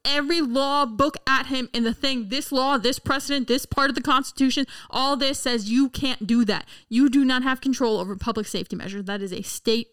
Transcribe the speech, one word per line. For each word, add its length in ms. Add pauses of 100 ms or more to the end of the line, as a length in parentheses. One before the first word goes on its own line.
every 360
law 440
book 400
at 220
him 260
in 100
the 120
thing, 340
"This 220
law, 260
this 220
precedent, 480
this 180
part 240
of 60
the 60
Constitution, 640 (260)
all 260
this 220
says 320
you 180
can't 380
do 180
that. 220 (220)
You 200
do 160
not 160
have 200
control 380
over 160
public 320
safety 280
measures. 300
That 180
is 100
a 80
state 520